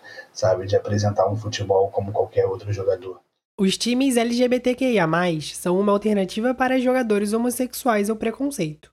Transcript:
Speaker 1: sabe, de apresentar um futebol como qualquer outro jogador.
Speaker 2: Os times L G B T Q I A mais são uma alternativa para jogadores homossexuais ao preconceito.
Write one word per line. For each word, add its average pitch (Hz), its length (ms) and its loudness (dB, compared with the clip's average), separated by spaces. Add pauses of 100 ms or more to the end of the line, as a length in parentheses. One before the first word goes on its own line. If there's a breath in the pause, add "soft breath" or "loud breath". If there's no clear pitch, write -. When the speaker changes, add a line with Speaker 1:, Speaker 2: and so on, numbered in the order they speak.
(320 loud breath)
Speaker 1:
sabe, 92 340 0
de 101 100 0
apresentar 104 540 0
um 104 60 -2
futebol 98 540 0
como 101 240 -6
qualquer - 320 0
outro 101 260 -6
jogador. 95 480 -4 (400)
Speaker 2:
Os 190 180 2
times 247 380 0
L 233 160 2
G 247 160 2
B 247 120 2
T 254 160 0
Q 262 100 -2
I 233 140 4
A 165 80 4
mais 165 500 0
são 180 220 0
uma 208 120 2
alternativa 208 600 0
para 262 260 2
jogadores 226 540 2
homossexuais 233 760 0
ao 220 60 -2
preconceito. 220 760 -4